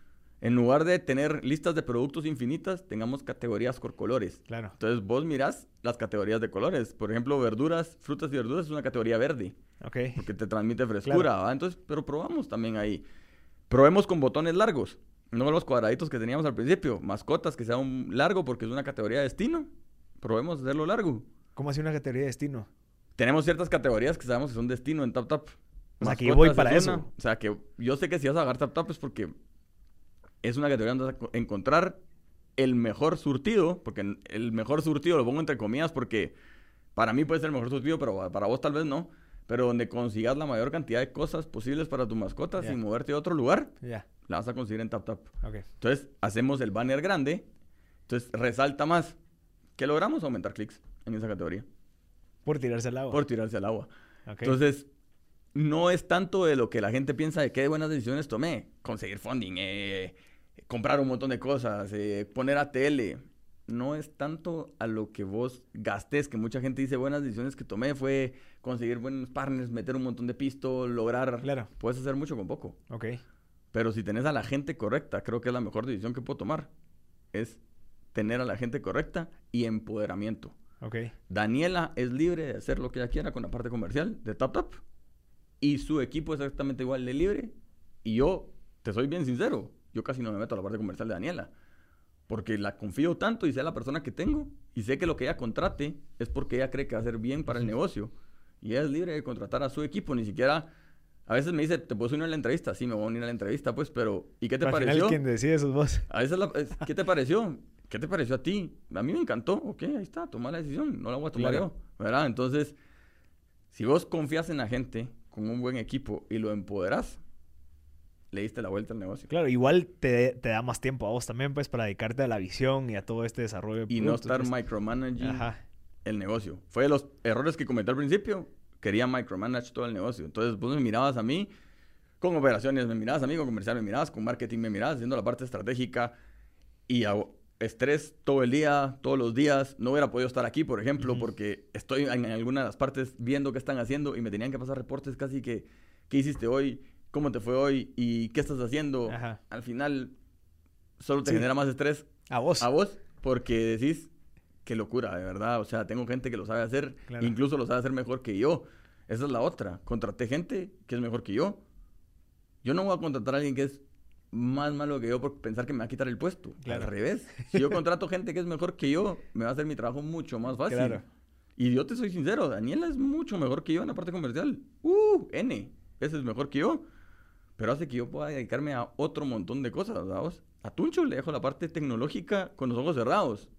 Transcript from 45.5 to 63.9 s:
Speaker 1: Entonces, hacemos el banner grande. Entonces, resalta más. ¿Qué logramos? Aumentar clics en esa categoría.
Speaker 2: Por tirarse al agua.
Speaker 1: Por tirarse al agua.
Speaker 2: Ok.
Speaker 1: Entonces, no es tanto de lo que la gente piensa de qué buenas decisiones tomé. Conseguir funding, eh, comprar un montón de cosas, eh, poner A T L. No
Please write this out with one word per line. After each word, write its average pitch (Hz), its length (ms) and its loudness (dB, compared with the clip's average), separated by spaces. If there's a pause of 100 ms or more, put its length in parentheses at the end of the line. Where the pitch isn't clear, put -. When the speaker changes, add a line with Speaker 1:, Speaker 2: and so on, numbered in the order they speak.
Speaker 1:
Entonces, 135 320 0 (140)
hacemos 123 400 2
el 110 100 0
banner 127 320 2
grande. 175 420 2 (580)
Entonces, 123 300 -4
resalta 135 540 2
más. 170 300 2 (580)
¿Qué 135 140 0
logramos? 190 340 2
Aumentar 110 320 -4
clics - 260 -8 (240)
en 117 100 -4
esa 110 120 -2
categoría. 90 380 -4 (800)
Speaker 2:
Por 151 160 0
tirarse 120 280 -2
al 123 100 -4
agua. 135 140 -4
Speaker 1:
Por 143 120 2
tirarse 110 320 -2
al 98 80 -2
agua. 107 240 -2 (400)
Speaker 2:
Ok. 107 140 -12
Speaker 1:
Entonces, 139 440 4 (640)
no 151 380 4
es 175 160 2
tanto 185 380 2
de 156 100 6
lo 120 160 4
que 117 100 0
la 104 120 2
gente 135 200 2
piensa 156 300 0
de 127 80 2
qué 135 160 2
buenas 156 240 0
decisiones 143 380 -2
tomé. 120 420 -2 (120)
Conseguir 104 360 -6
funding, 110 400 -4
eh, 95 560 -4 (540)
comprar 135 320 2
un 135 80 2
montón 131 220 -2
de 120 100 -2
cosas, 113 520 -2
eh, 104 400 -2
poner 131 240 0
A 143 140 2
T 131 160 2
L. 113 320 0 (480)
No 123 280 -4